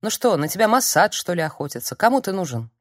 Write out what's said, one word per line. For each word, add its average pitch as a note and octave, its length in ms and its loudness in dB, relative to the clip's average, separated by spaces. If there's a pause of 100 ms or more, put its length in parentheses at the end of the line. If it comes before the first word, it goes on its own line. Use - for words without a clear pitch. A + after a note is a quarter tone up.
Ну G#3 80 -4
что, G#3+ 260 2
на D3 100 0
тебя G#3+ 220 2
Моссад, G#3+ 460 2
что - 180 -6
ли, E3+ 80 -2
охотится? - 560 -8
Кому B3 240 4
ты G3+ 120 -6
нужен? B2+ 380 -6 (100)